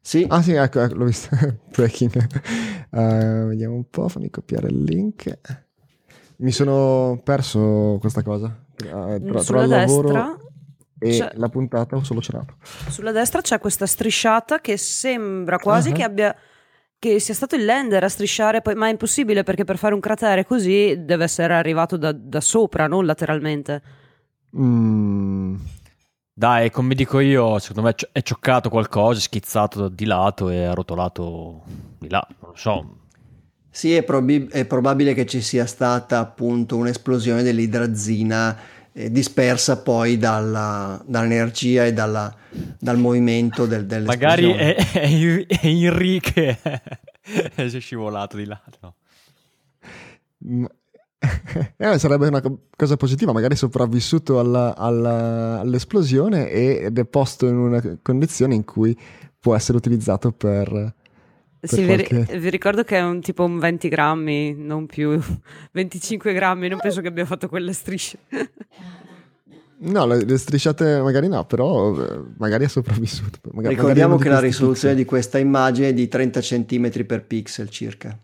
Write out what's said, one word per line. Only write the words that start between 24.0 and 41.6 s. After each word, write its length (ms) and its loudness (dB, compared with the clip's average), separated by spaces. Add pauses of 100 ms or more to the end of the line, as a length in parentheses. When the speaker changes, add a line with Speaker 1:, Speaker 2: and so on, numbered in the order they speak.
Speaker 2:
Mm. 960 2 (800)
Speaker 4:
Dai, 360 2
come 240 0
dico 240 0
io, 400 4
secondo 300 -2
me 60 0 (160)
è 120 -4
cioccato 460 0
qualcosa, 500 2
è 20 -2
schizzato 680 -2
di 180 -6
lato 440 0
e 140 0
ha 100 0
rotolato 880 -6 (360)
di 100 -14
là, 160 -2 (140)
non 120 -20
lo 60 -20
so. 400 -4 (720)
Speaker 1:
Sì, 240 0
è 100 4
probi-, 460 2
è 160 -2
probabile 480 2
che 120 0
ci 160 -4
sia 260 0
stata 520 0
appunto 580 -2
un'esplosione 640 0
dell'idrazina, 1120 0 (360)
eh, 200 -8
dispersa 720 2
poi 360 2
dalla, 880 -2
dall'energia 800 0